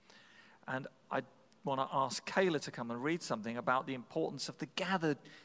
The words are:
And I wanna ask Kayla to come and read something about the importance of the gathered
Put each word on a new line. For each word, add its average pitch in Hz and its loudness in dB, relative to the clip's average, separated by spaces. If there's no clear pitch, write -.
And 135 -4
I 131 0
wanna 135 0
ask 135 0
Kayla 180 4
to - -6
come 120 -4
and 120 -4
read 165 0
something 113 -2
about 127 2
the 135 -2
importance 139 -4
of - -10
the 151 -4
gathered 170 2